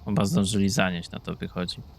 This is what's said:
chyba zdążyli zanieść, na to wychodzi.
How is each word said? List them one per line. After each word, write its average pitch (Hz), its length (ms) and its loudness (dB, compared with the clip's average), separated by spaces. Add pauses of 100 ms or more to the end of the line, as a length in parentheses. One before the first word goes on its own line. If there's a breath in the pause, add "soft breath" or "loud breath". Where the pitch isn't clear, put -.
chyba 101 200 2
zdążyli 98 440 4
zanieść, 90 420 0
na - 80 -12
to - 160 -8
wychodzi. 90 420 -6 (220)